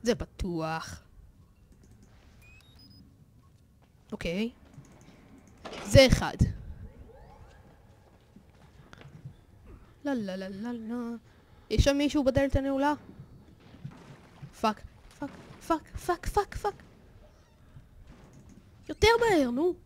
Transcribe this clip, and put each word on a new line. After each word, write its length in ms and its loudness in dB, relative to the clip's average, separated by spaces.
זה 120 2
פתוח. 840 -6
אוקיי. 380 -4
זה 240 8
אחד. 300 0
לא, 80 -2
לא, 220 -4
לא, 120 -10
לא, 240 -10
לא. 440 -8
יש 140 2
שם 140 4
מישהו 260 2
בדלת 320 2
הנעולה? 380 2
פאק, 200 -2
פאק, 100 -8
פאק, 300 -2
פאק, 280 -4
פאק, 300 -2
פאק. 280 -6
יותר 180 4
מהר, 320 4
נו. 220 0